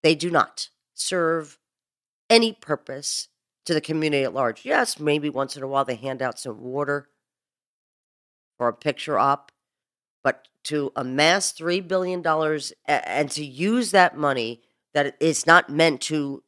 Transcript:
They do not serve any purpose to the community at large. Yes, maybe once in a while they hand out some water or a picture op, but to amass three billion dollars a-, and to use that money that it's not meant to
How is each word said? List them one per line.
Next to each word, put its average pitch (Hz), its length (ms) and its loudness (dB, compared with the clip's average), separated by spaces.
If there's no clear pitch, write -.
They 160 120 6
do 165 140 -4
not - 400 -2
serve 165 640 -4
any 226 240 6
purpose - 720 -8
to 170 80 0
the 151 80 2
community 156 420 0
at 131 100 -2
large. 120 300 -2
Yes, 269 360 0
maybe 151 300 0
once 135 280 -6
in 135 60 -10
a 135 40 -8
while 135 180 0
they 127 100 -4
hand 131 260 -8
out 127 180 -4
some 113 220 -12
water 139 480 -4
or 120 100 0
a 113 40 -4
picture 147 460 -4
op, 139 320 2
but - 240 -4
to 147 320 -4
amass 147 560 2
three 175 300 -4
billion 180 400 -4
dollars 156 500 0
a-, 147 200 0
and 135 240 -2
to 151 140 -8
use 190 460 -2
that 180 260 6
money 127 440 -2
that 143 260 0
it's 156 260 0
not 170 240 6
meant 151 320 2
to 139 460 -4